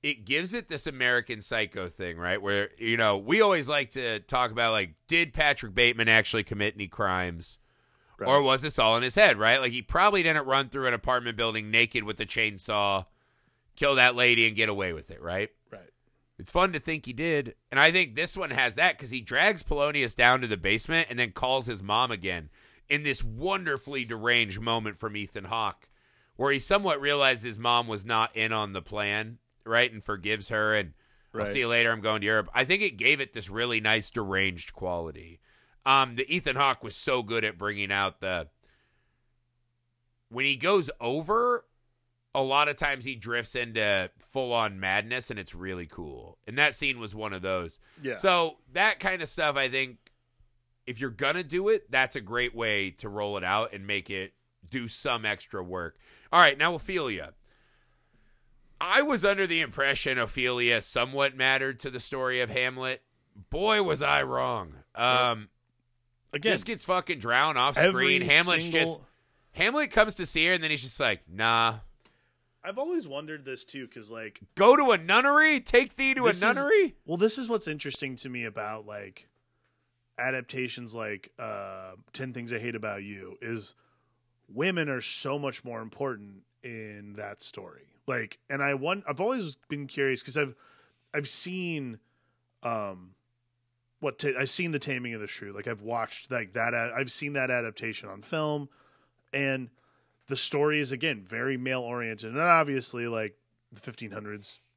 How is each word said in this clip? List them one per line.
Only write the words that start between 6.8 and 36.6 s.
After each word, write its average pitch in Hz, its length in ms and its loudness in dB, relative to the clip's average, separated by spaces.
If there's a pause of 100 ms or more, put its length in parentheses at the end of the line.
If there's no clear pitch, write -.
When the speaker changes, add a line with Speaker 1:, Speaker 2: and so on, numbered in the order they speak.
Speaker 1:
crimes? 92 720 -2 (600)
Speaker 2:
Right. 107 100 -2
Speaker 1:
Or 143 140 6
was 131 180 4
this 147 160 -4
all 113 180 6
in 120 60 2
his 127 140 -2
head, 180 240 8
right? 117 200 6
Like, 127 120 0
he 123 100 -6
probably 190 420 2
didn't 156 220 2
run 131 240 2
through 135 180 -2
an 120 60 2
apartment 120 420 -2
building 110 360 -2
naked 113 320 2
with 107 180 -6
a 101 60 -4
chainsaw, 101 800 0 (680)
kill 143 200 2
that 123 200 6
lady, 120 300 6
and 110 100 0
get 110 140 2
away 95 240 -2
with 78 160 -10
it, 80 100 -16
right? 90 300 -4 (220)
Speaker 2:
Right. 98 180 -20 (480)
Speaker 1:
It's - 140 -16
fun 180 220 2
to 151 60 -4
think 156 280 -6
he 131 60 -10
did. 147 420 -2 (160)
And 135 80 0
I 160 120 8
think 170 240 2
this 165 220 -4
one 165 140 -4
has 123 240 0
that 165 240 2
'cause 131 100 -12
he 127 100 -6
drags 156 440 0
Polonius 143 500 0
down 123 280 6
to 123 60 -4
the 104 100 0
basement 113 520 2
and 120 80 -6
then 120 140 0
calls 131 340 0
his 110 160 -6
mom 113 300 2
again 90 380 -6 (380)
in 147 160 0
this 139 200 -2
wonderfully 139 840 -4
deranged 113 560 0
moment 113 380 -2
from 104 180 -6
Ethan 101 280 -10
Hawke 107 440 -6 (460)
where 139 160 0
he 139 80 2
somewhat 185 420 0
realizes 139 420 2
his 110 160 -8
mom 120 280 2
was 104 180 -6
not 113 300 0
in 110 180 0
on 104 200 -2
the 92 80 -6
plan, 104 580 -4 (260)
right, 117 260 4
and 107 120 -14
forgives 104 460 -4
her, 107 260 2
and, 92 180 -2 (400)
"I'll 110 80 -6
Speaker 2:
Right. 104 60 -2
Speaker 1:
see 104 120 -2
you 120 80 0
later, 117 240 4
I'm 110 100 -2
going 110 200 0
to 98 60 -4
Europe." 107 260 2
I 127 100 2
think 190 200 2
it 190 140 -2
gave 135 220 4
it 135 140 -6
this 95 160 -12
really 113 320 -2
nice 110 300 0
deranged 95 600 -2
quality. 85 680 -8 (460)
Um, 135 300 4
the 131 180 -2
Ethan 147 220 -2
Hawke 135 260 2